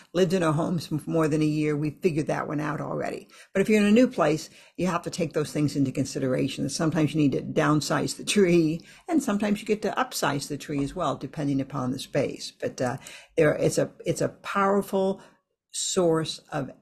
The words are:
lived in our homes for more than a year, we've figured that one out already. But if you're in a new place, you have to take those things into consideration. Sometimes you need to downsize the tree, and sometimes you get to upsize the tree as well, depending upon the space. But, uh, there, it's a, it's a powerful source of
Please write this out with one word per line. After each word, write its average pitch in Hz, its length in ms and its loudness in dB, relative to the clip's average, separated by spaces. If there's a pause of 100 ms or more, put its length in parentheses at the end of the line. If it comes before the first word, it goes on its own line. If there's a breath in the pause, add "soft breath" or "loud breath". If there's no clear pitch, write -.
(120 loud breath)
lived 175 200 2
in 185 100 2
our 160 100 2
homes 160 360 -2
for 151 180 -2
more 160 220 2
than 156 140 2
a 151 40 2
year, 151 300 0
we've 147 260 -4
figured 156 240 0
that 147 220 -2
one 151 100 -4
out 151 220 -4
already. 147 480 -6 (260 loud breath)
But 196 60 2
if 190 80 2
you're 214 120 6
in 202 60 4
a 208 60 6
new 240 160 8
place, 160 420 0 (260 loud breath)
you 175 120 0
have 175 140 -2
to 165 80 -8
take 165 220 -4
those 151 200 -2
things 151 240 0
into 135 160 0
consideration. 139 760 -2
Sometimes 156 440 0
you 156 60 2
need 143 120 4
to 151 100 0
downsize 147 760 0
the - 80 -12
tree, 170 560 4 (260 loud breath)
and 330 160 2
sometimes 208 380 0
you 214 80 -14
get 214 140 0
to 202 100 0
upsize 143 560 -2
the 147 100 -6
tree 143 240 -4
as 139 140 -4
well, 151 180 0
depending 143 460 -4
upon 131 320 -4
the 135 80 -6
space. - 500 -4 (100)
But, - 200 -6
uh, 127 160 -2 (400 loud breath)
there, - 180 6
it's - 240 0
a, 139 140 0 (120)
it's - 160 -2
a 143 100 0
powerful 196 920 0 (480 loud breath)
source 160 680 0 (100)
of 143 300 -6